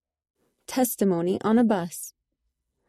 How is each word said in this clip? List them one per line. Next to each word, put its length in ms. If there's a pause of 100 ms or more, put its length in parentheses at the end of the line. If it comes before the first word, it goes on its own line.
(680)
Testimony 720
on 180
a 60
bus. 480 (760)